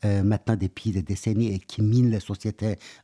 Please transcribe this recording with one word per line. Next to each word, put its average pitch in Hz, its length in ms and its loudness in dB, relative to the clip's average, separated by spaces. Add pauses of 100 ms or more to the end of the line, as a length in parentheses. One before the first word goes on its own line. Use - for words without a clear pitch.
euh, 101 180 2
maintenant 104 320 2
depuis 98 380 -4
des 92 100 0
décennies 107 500 -2
et 95 60 -4
qui - 240 -6
mine 120 280 4
les 104 100 0
sociétés 104 560 -4 (280)